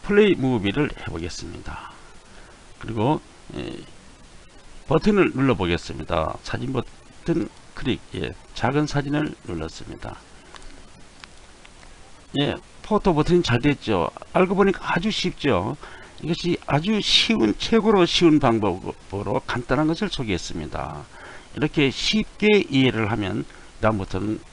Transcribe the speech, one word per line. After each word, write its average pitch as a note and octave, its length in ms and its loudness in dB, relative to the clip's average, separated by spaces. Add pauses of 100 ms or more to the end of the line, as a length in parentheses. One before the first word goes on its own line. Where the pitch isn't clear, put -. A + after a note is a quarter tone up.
플레이 G3+ 320 6
무비를 B2+ 560 0 (100)
해보겠습니다. - 920 -10 (840)
그리고, A#2 420 -2 (340)
에, - 220 -8 (1080)
버튼을 F3+ 480 4
눌러보겠습니다. F2+ 1080 0
사진 A#2+ 300 -6
버튼 - 760 -6 (260)
클릭, - 260 -4 (140)
예, E2 160 -6 (240)
작은 C#3+ 320 0
사진을 C#3+ 480 -2 (100)
눌렀습니다. - 720 -10 (2250)
예, C#3+ 140 0 (280)
포토 G3 320 2
버튼이 E3 280 4
잘 D#3+ 180 2
됐죠. A2 480 2 (240)
알고 F#3 220 2
보니까 G3 400 2
아주 F#3+ 160 0
쉽죠. B2+ 680 0 (460)
이것이 E3+ 340 -2 (100)
아주 G3 340 0
쉬운, - 580 2
최고로 G#3 480 4
쉬운 D#3 320 6
방법으로 G2+ 1080 0
간단한 C3+ 420 0
것을 E3+ 200 -2
소개했습니다. D#2 960 -6 (520)
이렇게 D3 340 2
쉽게 - 800 2
이해를 A#2+ 420 2
하면 G#2 320 -2 (360)
다음부터는 G#2+ 600 -2 (120)